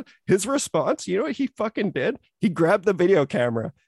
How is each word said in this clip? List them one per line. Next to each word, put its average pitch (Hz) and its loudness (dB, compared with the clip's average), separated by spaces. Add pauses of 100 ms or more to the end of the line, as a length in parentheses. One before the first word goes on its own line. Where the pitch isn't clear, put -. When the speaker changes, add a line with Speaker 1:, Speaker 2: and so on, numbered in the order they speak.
(120)
Speaker 1:
<laughs> - -20
Speaker 2:
his 190 2
response, 214 -2
you 180 -2
know 233 0
what 294 -6
he 269 -2
fucking 214 -4
did? 156 -4 (200)
He 220 2
grabbed 175 2
the 208 4
video 175 4
camera, 120 -2 (160)